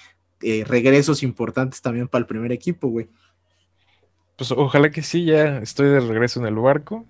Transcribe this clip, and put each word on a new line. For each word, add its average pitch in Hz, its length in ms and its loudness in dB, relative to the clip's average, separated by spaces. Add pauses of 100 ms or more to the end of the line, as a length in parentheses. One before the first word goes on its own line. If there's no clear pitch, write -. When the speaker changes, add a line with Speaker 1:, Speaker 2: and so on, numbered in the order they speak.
(400)
Speaker 1:
eh, 110 260 -2
regresos 135 560 4
importantes 131 600 -4
también 123 260 -4
para 123 120 0
el 117 60 -4
primer 113 260 -6
equipo, 147 360 -6
güey. 113 200 -6 (1300)
Speaker 2:
Pues 127 160 -8
ojalá 143 380 4
que 156 120 -10
sí, 170 240 -2
ya 151 320 2
estoy 127 320 0
de 143 100 4
regreso 120 400 -2
en 120 60 -4
el 107 80 -2
barco 143 560 0